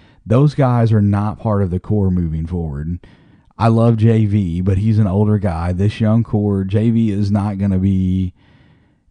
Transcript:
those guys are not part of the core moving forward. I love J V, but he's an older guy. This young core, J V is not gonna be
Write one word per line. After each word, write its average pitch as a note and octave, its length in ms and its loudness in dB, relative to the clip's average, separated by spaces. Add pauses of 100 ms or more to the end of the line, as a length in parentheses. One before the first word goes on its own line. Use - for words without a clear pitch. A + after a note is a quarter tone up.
(240)
those C#3 300 2
guys A#2+ 380 2
are G#2+ 100 4
not G2+ 380 0
part G2+ 220 0
of F2+ 80 -2
the F2+ 100 -2
core G2+ 320 0
moving E2 340 -2
forward. E2 540 -6 (580)
I A#2 100 0
love A#2 280 4
J A2 300 2
V, F#2 340 -2
but F#2+ 180 0
he's G#2+ 220 2
an G#2 80 2
older G#2 300 0
guy. F2 340 -4
This G2 280 -2
young A2 220 2
core, G#2 400 -2
J G#2+ 280 0
V A2+ 200 0
is G2+ 220 -2
not G2+ 260 -2
gonna G2 220 0
be F#2 520 0 (800)